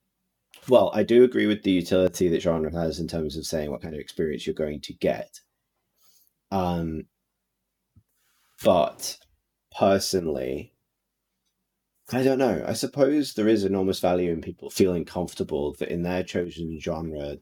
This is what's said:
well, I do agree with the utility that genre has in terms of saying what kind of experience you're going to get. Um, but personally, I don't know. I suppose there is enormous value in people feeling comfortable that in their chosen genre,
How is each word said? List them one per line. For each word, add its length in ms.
well, 260
I 80
do 220
agree 220
with 180
the 80
utility 560
that 140
genre 300
has 280
in 80
terms 280
of 100
saying 260
what 100
kind 120
of 60
experience 460
you're 80
going 280
to 100
get. 480
Um, 540
but 560
personally, 920
I 100
don't 160
know. 280
I 80
suppose 580
there 160
is 160
enormous 340
value 320
in 120
people 260
feeling 380
comfortable 720
that 100
in 140
their 200
chosen 560
genre, 640